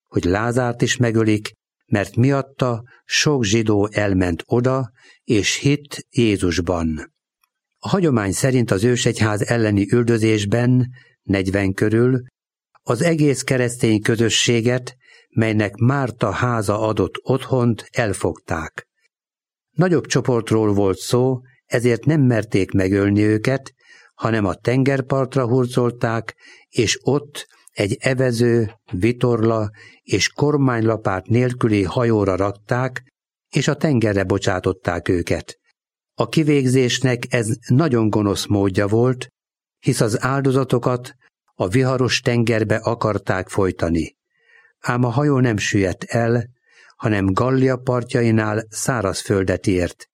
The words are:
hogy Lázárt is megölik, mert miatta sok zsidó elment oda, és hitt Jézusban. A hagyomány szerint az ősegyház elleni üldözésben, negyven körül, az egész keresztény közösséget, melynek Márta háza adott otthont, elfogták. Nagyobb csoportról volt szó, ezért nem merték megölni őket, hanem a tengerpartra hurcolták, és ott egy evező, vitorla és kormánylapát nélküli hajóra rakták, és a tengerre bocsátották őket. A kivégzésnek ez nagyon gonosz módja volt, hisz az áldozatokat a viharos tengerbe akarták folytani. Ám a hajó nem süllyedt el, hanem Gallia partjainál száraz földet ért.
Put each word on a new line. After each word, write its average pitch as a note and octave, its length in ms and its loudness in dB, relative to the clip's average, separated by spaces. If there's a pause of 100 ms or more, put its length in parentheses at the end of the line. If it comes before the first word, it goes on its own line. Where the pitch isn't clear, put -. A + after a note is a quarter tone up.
hogy - 180 -2
Lázárt A#2 580 -2
is A#2+ 140 0
megölik, A2 560 0 (340)
mert G2+ 300 -2
miatta B2+ 680 0 (220)
sok C#3+ 400 0
zsidó G#2 480 2
elment F#2 540 0
oda, B2+ 440 0 (340)
és - 340 0
hitt - 520 -2
Jézusban. F2 1040 0 (640)
A - 100 -10
hagyomány B2 440 2
szerint B2 380 0
az G2 140 2
ősegyház A2+ 580 0
elleni G#2+ 500 0
üldözésben, A#2+ 960 2 (320)
negyven F#2+ 500 0
körül, A#2 500 0 (600)
az A#2+ 200 -2
egész D3+ 400 0
keresztény A#2+ 580 0
közösséget, A#2 960 0 (320)
melynek G#2+ 460 0
Márta A#2+ 560 -2
háza A2 500 -2
adott G#2+ 420 -2
otthont, B2 680 -2
elfogták. F2 960 -4 (840)
Nagyobb E3+ 360 0
csoportról A2+ 680 0
volt G2 260 2
szó, B2+ 420 0 (240)
ezért A#2 400 0
nem D3+ 160 2
merték G#2+ 500 2
megölni G2 520 2
őket, G#2+ 500 0 (420)
hanem A2 300 0
a F2 100 0
tengerpartra C3+ 920 0
hurcolták, A#2+ 880 -2 (320)
és G#2+ 340 -2
ott C#3+ 440 -4 (260)
egy G#2 280 -2
evező, A#2+ 720 0 (220)
vitorla A2+ 800 0 (320)
és - 260 -2
kormánylapát A2+ 960 0
nélküli A#2 560 0
hajóra G2+ 540 0
rakták, A#2+ 680 -4 (460)
és - 200 -2
a D3 80 0
tengerre G#2+ 480 2
bocsátották F#2 840 -2
őket. E2+ 500 -2 (560)
A A2 140 0
kivégzésnek C3 1000 2
ez A#2 200 0 (200)
nagyon B2 420 2
gonosz G2+ 360 -2
módja G2+ 400 0
volt, B2 420 0 (500)
hisz - 220 0
az A2 220 -2
áldozatokat C3 920 0 (400)
a F#2+ 140 -2
viharos B2+ 520 0
tengerbe A2+ 560 0
akarták G#2+ 720 -2
folytani. E2+ 680 -2 (640)
Ám B2 260 -2
a B2 40 2
hajó C#3+ 300 2
nem A#2+ 180 2
süllyedt G2 480 -2
el, A#2 440 0 (480)
hanem G2+ 360 0
Gallia C3 440 0
partjainál A#2 920 0
száraz G#2 520 -4
földet F#2+ 460 -2
ért. F2+ 480 -2